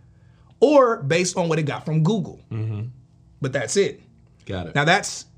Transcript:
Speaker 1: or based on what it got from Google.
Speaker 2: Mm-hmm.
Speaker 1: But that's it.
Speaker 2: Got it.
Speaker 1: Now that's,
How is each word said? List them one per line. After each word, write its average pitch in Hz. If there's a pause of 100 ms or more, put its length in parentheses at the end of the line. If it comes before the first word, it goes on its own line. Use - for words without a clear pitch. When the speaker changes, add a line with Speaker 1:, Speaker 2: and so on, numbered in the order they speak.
(600)
Speaker 1:
or 262
based 170
on 175
what 160
it 156
got 127
from 156
Google. 190 (120)
Speaker 2:
Mm-hmm. 110 (580)
Speaker 1:
But 135
that's 123
it. 196 (460)
Speaker 2:
Got 90
it. 82
Speaker 1:
Now 143
that's, - (140)